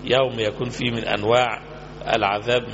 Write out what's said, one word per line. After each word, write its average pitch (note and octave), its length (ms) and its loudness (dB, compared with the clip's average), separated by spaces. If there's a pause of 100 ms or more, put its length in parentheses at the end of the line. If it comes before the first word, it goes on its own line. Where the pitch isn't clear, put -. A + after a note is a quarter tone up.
يوم B2 360 2
يكون G#2+ 280 -2
فيه A#2+ 220 -2
من A#2 140 -4
أنواع A2+ 580 2 (540)
العذاب G#2+ 460 2 (120)